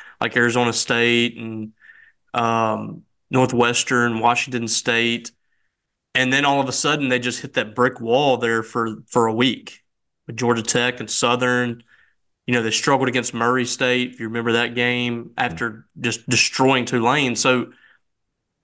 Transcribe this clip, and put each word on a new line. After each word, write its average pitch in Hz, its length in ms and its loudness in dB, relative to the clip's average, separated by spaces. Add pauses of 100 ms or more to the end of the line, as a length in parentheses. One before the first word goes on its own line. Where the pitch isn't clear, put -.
(200)
like 113 160 -4
Arizona 120 360 4
State 120 640 2
and, 110 360 -10 (640)
um, 110 680 -2 (280)
Northwestern, 120 880 2
Washington 120 500 0
State. 117 600 -2 (840)
And 127 180 2
then 139 120 2
all 143 160 2
of 131 80 -2
a 127 40 -4
sudden, 143 360 0
they 127 100 0
just 120 220 -6
hit - 140 -14
that 107 200 -2
brick 123 260 0
wall 123 360 2
there 113 260 0
for, 113 340 -4 (100)
for 117 200 2
a 110 60 0
week 117 520 -2 (420)
with 117 100 -12
Georgia 117 260 0
Tech 123 360 -2
and 107 100 -10
Southern. 123 760 0 (640)
You 123 80 0
know, 120 80 2
they 110 100 -2
struggled 131 360 2
against 123 240 -2
Murray 120 320 0
State, 127 460 -2
if 123 100 -18
you 113 60 -8
remember 117 260 -2
that 117 220 0
game, 120 600 -2
after 117 500 -4 (140)
just 120 280 -4
destroying 131 560 2
Tulane. 127 520 0
So 127 340 2 (920)